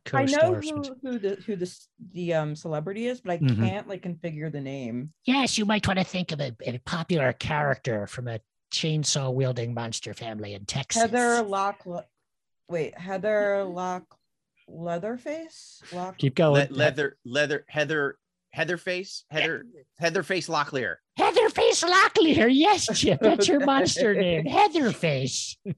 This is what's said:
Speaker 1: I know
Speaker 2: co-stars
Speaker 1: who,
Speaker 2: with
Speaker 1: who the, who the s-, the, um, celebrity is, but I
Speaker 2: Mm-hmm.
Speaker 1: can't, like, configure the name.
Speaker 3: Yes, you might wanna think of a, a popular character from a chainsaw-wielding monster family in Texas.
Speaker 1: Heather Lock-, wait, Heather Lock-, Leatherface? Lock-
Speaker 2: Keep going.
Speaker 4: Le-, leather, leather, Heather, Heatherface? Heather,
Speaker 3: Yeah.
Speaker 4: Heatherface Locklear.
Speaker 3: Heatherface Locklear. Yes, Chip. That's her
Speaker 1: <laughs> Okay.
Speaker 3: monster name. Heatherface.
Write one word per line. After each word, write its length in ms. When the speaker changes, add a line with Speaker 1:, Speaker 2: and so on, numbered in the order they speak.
Speaker 1:
I 140
know 300
Speaker 2:
co-stars 160
Speaker 1:
who, 80
Speaker 2:
with 120
Speaker 1:
who 160
the, 160
who 100
the 120
s-, 200
the, 220
um, 220
celebrity 500
is, 160
but 120
I 40
Speaker 2:
Mm-hmm. 260
Speaker 1:
can't, 240
like, 140
configure 500
the 100
name. 520
Speaker 3:
Yes, 360
you 60
might 220
wanna 160
think 280
of 100
a, 140
a 140
popular 540
character 720
from 200
a 120
chainsaw-wielding 1040
monster 400
family 400
in 100
Texas. 380
Speaker 1:
Heather 400
Lock-, 420
wait, 300
Heather 640
Lock-, 540
Leatherface? 1200
Lock- 260
Speaker 2:
Keep 160
going. 380
Speaker 4:
Le-, 40
leather, 500
leather, 440
Heather, 480
Heatherface? 800
Heather, 420
Speaker 3:
Yeah. 100
Speaker 4:
Heatherface 480
Locklear. 480
Speaker 3:
Heatherface 680
Locklear. 680
Yes, 340
Chip. 200
That's 280
her 80
Speaker 1:
<laughs> 20
Okay. 80
Speaker 3:
monster 500
name. 300
Heatherface. 1120